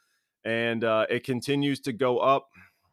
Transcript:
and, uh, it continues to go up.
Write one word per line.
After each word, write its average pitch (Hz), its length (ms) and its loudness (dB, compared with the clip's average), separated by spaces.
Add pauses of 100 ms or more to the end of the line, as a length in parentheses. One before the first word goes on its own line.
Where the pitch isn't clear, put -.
(440)
and, 117 400 -2
uh, 110 240 2
it 120 160 -2
continues 139 560 -2
to 135 120 -6
go 123 260 0
up. 135 320 2 (420)